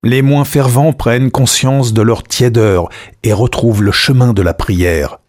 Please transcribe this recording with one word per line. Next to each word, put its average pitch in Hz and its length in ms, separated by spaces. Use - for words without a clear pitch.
Les 127 180
moins 143 240
fervents 139 480
prennent 123 360
conscience 131 640
de 110 80
leur 110 220
tiédeur 110 640
et 110 100
retrouvent 113 480
le 101 100
chemin 123 400
de 98 80
la 87 140
prière. 87 640